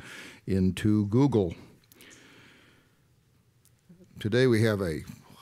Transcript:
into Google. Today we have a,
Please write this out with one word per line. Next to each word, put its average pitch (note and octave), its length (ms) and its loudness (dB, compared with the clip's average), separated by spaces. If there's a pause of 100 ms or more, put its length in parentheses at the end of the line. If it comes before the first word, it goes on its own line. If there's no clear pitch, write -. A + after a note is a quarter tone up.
(460)
into F#2+ 640 0
Google. A2+ 480 2 (2750)
Today A#2+ 280 2
we A2+ 160 4
have G#2+ 180 2
a, D#2+ 220 -4 (380)